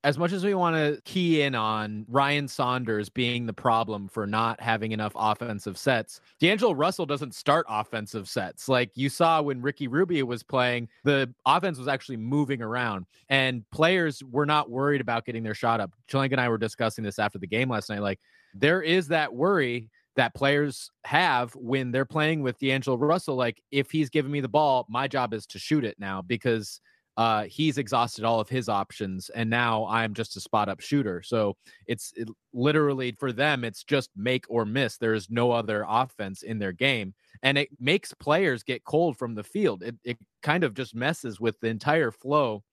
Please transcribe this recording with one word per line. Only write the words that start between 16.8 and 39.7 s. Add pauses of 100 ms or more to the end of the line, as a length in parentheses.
this
after
the
game
last
night.
Like, (340)
there
is
that
worry (260)
that
players (140)
have
when
they're
playing
with
D'Angelo
Russell.
Like, (100)
if
he's
giving
me
the
ball,
my
job
is
to
shoot
it
now
because, (360)
uh,
he's
exhausted
all
of
his
options,
and
now
I'm
just
a
spot-up
shooter.
So (320)
it's,
it, (240)
literally
for
them,
it's
just
make
or
miss.
There
is
no
other
offense
in
their
game, (260)
and
it (100)
makes
players
get
cold
from
the
field.